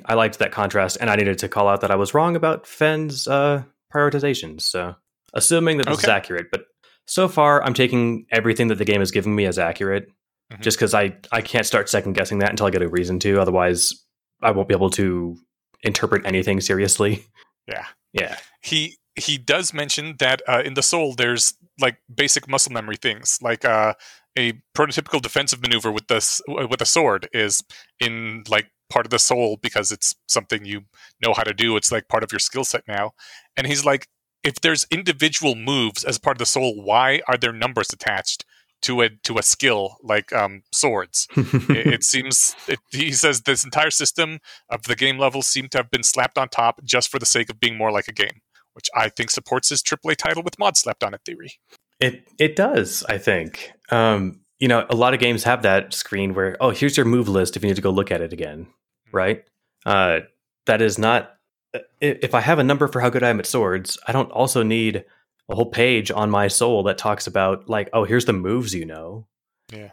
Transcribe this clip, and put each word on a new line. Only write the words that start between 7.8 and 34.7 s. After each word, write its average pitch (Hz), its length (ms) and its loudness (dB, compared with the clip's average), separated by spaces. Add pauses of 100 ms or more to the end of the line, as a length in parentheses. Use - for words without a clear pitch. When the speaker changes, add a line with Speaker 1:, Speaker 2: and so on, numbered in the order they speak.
Speaker 1:
everything 113 360 2
that 110 80 0
the 101 100 -2
game 104 160 4
has 95 100 0
given 104 240 0
me 104 120 2
as 87 120 -2
accurate, 98 480 -2 (440)
Speaker 2:
Mm-hmm. 101 100 -18
Speaker 1:
just 107 160 0
'cause 104 160 2
I, 101 220 2 (160)
I 113 100 0
can't 110 240 -2
start 104 240 0
second 98 240 0
guessing 98 260 -2
that 101 120 2
until 107 160 0
I - 20 2
get 92 140 0
a 87 60 0
reason 90 300 -2
to. 98 200 2
Otherwise, 90 540 2 (480)
I 113 100 4
won't 117 160 0
be 101 80 2
able 92 160 2
to 87 460 -2 (440)
interpret 104 440 0
anything 95 360 0
seriously. 101 640 0 (400)
Speaker 2:
Yeah. - 200 -12 (260)
Speaker 1:
Yeah. - 260 -6 (240)
Speaker 2:
He, 156 360 -4 (180)
he 147 220 -4
does 156 360 -2
mention 147 460 -6
that, 131 280 2
uh, 123 160 2
in 139 120 -8
the 139 80 0
soul, 156 320 0
there's, 120 380 0 (260)
like, 127 180 2 (160)
basic 143 340 0
muscle 135 260 0
memory 107 240 -6
things, - 440 -2
like, 117 240 0
uh, 110 280 4 (440)
a 120 160 0 (220)
prototypical 151 460 0
defensive 127 400 -2
maneuver 117 300 0
with 107 160 -6
the 117 100 2
s-, - 300 -2
w-, 143 200 -4
with - 140 -4
a 123 40 -2
sword 120 480 2
is 107 300 0 (360)
in, 113 500 -6
like, 107 200 0 (200)
part 117 160 0
of 110 60 -14
the 120 80 2
soul 117 420 0
because 110 320 -2
it's - 200 -4 (140)
something 107 380 -2
you 101 180 -10 (420)
know 113 80 4
how 113 100 0
to 107 100 -2
do. 110 240 0
It's, - 140 0
like, 110 180 -4
part 113 140 2
of 110 100 -6
your 101 60 -4
skill - 260 -4
set - 220 -4
now. 104 260 -4 (420)
And 135 100 -2
he's 143 200 -2
like, 139 220 0 (360)
"If 143 180 -4
there's 160 300 2